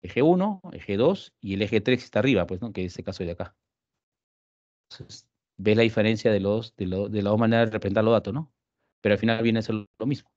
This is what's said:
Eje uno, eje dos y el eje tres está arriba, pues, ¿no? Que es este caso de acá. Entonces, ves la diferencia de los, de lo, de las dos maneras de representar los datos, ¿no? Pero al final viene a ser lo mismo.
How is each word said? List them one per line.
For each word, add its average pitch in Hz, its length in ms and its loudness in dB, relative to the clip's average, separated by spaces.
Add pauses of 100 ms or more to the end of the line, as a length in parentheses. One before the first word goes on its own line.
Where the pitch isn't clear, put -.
Eje 117 220 -2
uno, 180 380 2 (120)
eje - 240 -6
dos 156 440 0
y 95 140 -6
el 98 80 0
eje 107 180 0
tres 123 240 0
está - 140 -2
arriba, 107 280 2
pues, 90 140 -8
¿no? 107 120 -10
Que 92 120 -6
es 90 80 -8
este - 100 -14
caso 92 220 -8
de 85 80 -6
acá. 90 240 -12 (1300)
Entonces, - 360 -20 (300)
ves 104 200 2
la 117 60 6
diferencia 110 480 2
de 104 80 2
los, 104 380 -2
de 95 100 -6
lo, 92 220 -4
de 104 140 -2
las 101 100 2
dos 110 80 2
maneras 113 260 4
de 110 60 -4
representar 104 320 0
los 113 80 4
datos, 101 200 0
¿no? 151 200 -8 (480)
Pero 104 140 2
al 101 40 -2
final 113 240 0
viene 113 160 2
a 110 40 -2
ser 110 120 -4
lo 107 320 -8
mismo. 139 300 -4